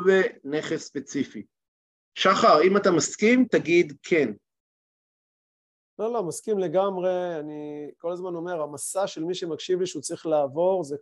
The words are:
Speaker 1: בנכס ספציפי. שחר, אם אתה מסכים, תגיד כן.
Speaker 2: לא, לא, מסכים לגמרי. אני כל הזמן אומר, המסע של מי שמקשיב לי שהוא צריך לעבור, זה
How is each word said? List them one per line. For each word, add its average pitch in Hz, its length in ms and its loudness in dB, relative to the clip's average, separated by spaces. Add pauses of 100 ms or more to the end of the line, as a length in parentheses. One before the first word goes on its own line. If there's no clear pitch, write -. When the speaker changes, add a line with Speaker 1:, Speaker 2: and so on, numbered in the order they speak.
Speaker 1:
בנכס 156 840 0
ספציפי. 135 600 -8 (720)
שחר, 185 440 6
אם 190 140 6
אתה 196 140 4
מסכים, 220 600 4
תגיד 160 520 2
כן. 143 300 2 (1700)
Speaker 2:
לא, 226 140 -4
לא, 226 100 -2
מסכים 190 360 -4
לגמרי. 180 840 -2
אני 151 580 -10
כל 170 140 -6
הזמן 180 220 -8
אומר, 170 280 -6
המסע 147 440 -6
של 165 180 -8
מי 180 100 -4
שמקשיב 175 460 -4
לי 185 60 -2
שהוא 156 160 -8
צריך - 240 -10
לעבור, 160 580 0
זה 139 180 -8